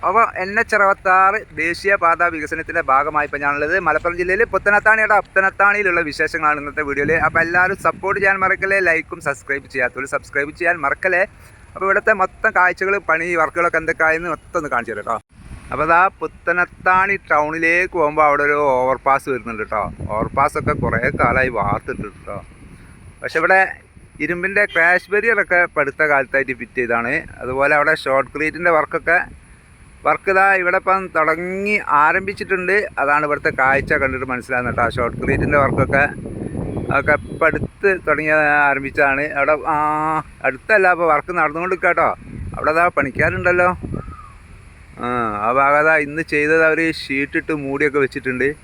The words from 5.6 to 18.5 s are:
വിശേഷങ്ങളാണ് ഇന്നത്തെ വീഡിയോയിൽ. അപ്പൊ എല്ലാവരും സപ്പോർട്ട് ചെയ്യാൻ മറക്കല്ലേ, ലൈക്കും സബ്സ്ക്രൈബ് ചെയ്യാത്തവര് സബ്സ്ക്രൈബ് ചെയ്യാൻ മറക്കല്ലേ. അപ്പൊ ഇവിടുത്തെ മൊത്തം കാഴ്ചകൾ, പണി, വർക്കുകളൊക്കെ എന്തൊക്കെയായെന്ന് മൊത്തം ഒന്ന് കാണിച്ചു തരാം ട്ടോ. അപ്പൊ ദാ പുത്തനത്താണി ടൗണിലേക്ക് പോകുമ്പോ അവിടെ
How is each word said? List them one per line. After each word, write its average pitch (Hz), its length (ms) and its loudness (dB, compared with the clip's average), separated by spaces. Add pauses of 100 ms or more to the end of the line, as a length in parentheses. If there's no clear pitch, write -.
വിശേഷങ്ങളാണ് 151 540 -2
ഇന്നത്തെ 143 280 -6
വീഡിയോയിൽ. 143 240 0 (140)
അപ്പൊ 160 160 0
എല്ലാവരും 180 420 0
സപ്പോർട്ട് 185 360 -2
ചെയ്യാൻ 196 240 2
മറക്കല്ലേ, 190 420 0
ലൈക്കും 160 400 -2
സബ്സ്ക്രൈബ് 139 480 -6
ചെയ്യാത്തവര് 127 400 -4
സബ്സ്ക്രൈബ് 147 460 -4
ചെയ്യാൻ 170 240 0
മറക്കല്ലേ. 175 360 0 (540)
അപ്പൊ 185 140 -8
ഇവിടുത്തെ 208 340 2
മൊത്തം - 340 -2
കാഴ്ചകൾ, 185 400 2 (140)
പണി, 165 180 0 (140)
വർക്കുകളൊക്കെ 165 400 0
എന്തൊക്കെയായെന്ന് 160 520 0
മൊത്തം - 280 -6
ഒന്ന് 135 120 -6
കാണിച്ചു 110 220 -4
തരാം 104 140 -10
ട്ടോ. 113 80 -2 (520)
അപ്പൊ 135 220 -2
ദാ 170 80 6 (220)
പുത്തനത്താണി 185 960 0 (140)
ടൗണിലേക്ക് 165 680 0
പോകുമ്പോ 151 300 2
അവിടെ 143 180 2